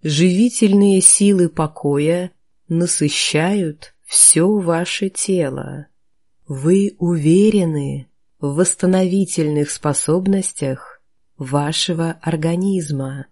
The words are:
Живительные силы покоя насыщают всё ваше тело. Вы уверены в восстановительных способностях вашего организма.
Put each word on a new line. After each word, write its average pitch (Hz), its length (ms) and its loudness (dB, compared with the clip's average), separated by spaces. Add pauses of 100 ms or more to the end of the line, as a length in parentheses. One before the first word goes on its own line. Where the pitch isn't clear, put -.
Живительные 196 1000 4
силы 190 480 4
покоя 156 800 -2 (380)
насыщают 165 1300 -2 (120)
всё 190 520 2
ваше 175 520 -2
тело. 147 760 -4 (600)
Вы 175 520 0
уверены 165 1080 2 (320)
в 143 140 -4
восстановительных 180 1160 0
способностях 160 1300 -4 (340)
вашего 151 760 -4 (100)
организма. 156 1080 -4